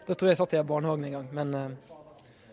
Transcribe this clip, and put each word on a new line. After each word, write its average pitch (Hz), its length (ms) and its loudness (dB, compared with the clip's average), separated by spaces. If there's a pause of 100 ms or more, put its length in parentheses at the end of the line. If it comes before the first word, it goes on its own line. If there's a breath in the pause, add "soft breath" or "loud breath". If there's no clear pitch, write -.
da 185 60 -2
tror 185 160 4
jeg 170 80 6
jeg - 20 -2
satt 175 160 2
i 156 80 4
barnehagen 151 400 0
en 143 140 -6
gang, 135 80 -10 (100)
men, 147 200 -2
eh, 135 420 -10 (560 soft breath)